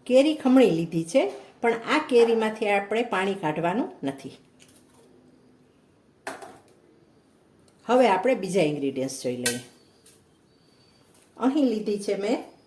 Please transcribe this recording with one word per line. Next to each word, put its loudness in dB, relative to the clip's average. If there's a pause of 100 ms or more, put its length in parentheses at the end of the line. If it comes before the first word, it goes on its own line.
કેરી 4
ખમણી 6
લીધી -4
છે, 4 (400)
પણ -2
આ 2 (100)
કેરીમાંથી 2
આપણે -2 (100)
પાણી -2
કાઢવાનું -2 (200)
નથી. -14 (3500)
હવે 6
આપણે 2
બીજા 2
ઇન્ગ્રેડિયન્ટ્સ -4
જોઈ -4
લઈએ. -2 (1800)
અહીં 2
લીધી -4
છે -2
મેં -2 (300)